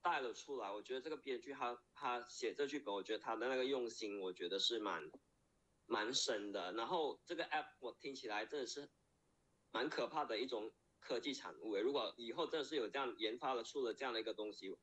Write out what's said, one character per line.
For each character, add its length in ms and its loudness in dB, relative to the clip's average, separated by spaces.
带 200 4
了 120 -2
出 260 -6
来。 120 -2
我 100 -4
觉 140 -4
得 60 -2
这 100 -8
个 60 -4
编 240 -4
剧 120 -10
他， 300 -4
他 360 -2
写 260 -2
这 120 2
剧 120 -2
本， 160 -2
我 80 0
觉 100 -2
得 60 0
他 160 -2
的 140 0
那 80 2
个 80 4
用 260 2
心， 300 -4
我 120 -2
觉 160 -4
得 100 0
是 200 2
蛮， 320 -2
蛮 280 0
深 380 0
的。 200 -2
然 140 0
后 400 0
这 80 -4
个 160 -2
app 160 0
我 120 -6
听 220 -8
起 140 -8
来 180 0
真 140 -2
的 60 -2
是 220 -8
蛮 180 2
可 160 0
怕 180 0
的 140 0
一 80 2
种 260 -2
科 180 0
技 160 -2
产 260 -8
物 120 -4
诶， 80 4
如 120 4
果 240 2
以 160 -6
后 140 4
真 140 4
的 40 4
是 120 0
有 120 6
这 80 -2
样 220 2
研 180 6
发 180 4
了 100 2
出 180 0
了 100 4
这 120 -2
样 100 2
的 60 2
一 20 -2
个 100 0
东 200 -2
西 300 -6